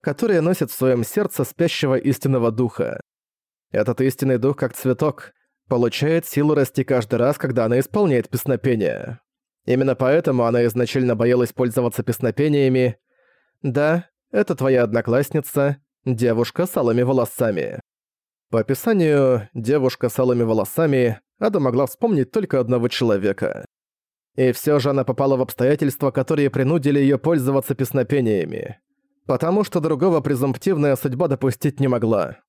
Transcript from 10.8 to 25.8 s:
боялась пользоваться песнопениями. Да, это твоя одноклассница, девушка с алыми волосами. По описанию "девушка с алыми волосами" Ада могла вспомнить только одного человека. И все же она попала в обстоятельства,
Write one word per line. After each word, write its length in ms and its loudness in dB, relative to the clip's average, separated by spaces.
боялась 360 0
пользоваться 500 -2
песнопениями. 960 0
Да, 480 -2
это 240 -2
твоя 280 2
одноклассница, 960 0
девушка 640 0
с 100 -6
алыми 260 2
волосами. 800 -2
По 100 0
описанию 960 2
"девушка 540 0
с 100 -4
алыми 240 2
волосами" 800 0
Ада 200 0
могла 260 2
вспомнить 440 0
только 300 0
одного 280 0
человека. 760 -2
И 160 2
все 260 0
же 120 0
она 140 0
попала 320 0
в 60 0
обстоятельства, 680 0